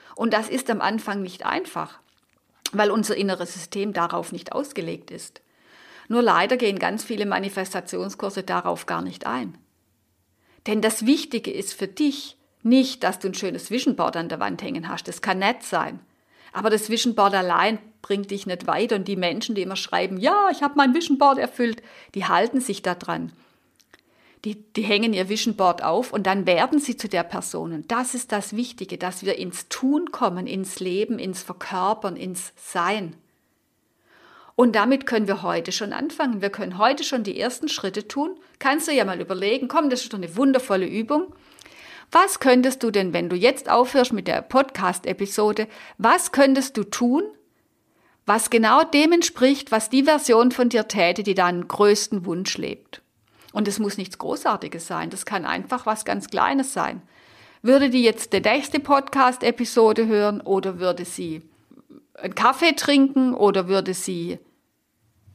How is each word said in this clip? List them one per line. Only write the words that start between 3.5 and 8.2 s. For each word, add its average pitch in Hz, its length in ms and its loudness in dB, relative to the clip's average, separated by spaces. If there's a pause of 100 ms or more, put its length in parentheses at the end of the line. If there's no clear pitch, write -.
System 196 400 -8
darauf 170 380 -4
nicht - 200 -12
ausgelegt 175 600 -8
ist. - 300 -18 (680)
Nur 233 120 2
leider 202 360 4
gehen 208 220 0
ganz 196 240 -2
viele 208 220 -6
Manifestationskurse 190 1160 -6